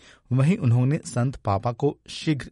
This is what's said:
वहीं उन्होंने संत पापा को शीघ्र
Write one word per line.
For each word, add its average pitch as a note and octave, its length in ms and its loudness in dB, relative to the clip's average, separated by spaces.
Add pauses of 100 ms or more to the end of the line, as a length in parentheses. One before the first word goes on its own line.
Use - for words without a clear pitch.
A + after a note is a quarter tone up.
(320)
वहीं C#3 260 4
उन्होंने B2+ 480 2
संत B2 300 -2
पापा G#2 360 -2
को C#3+ 240 -2 (140)
शीघ्र - 420 -4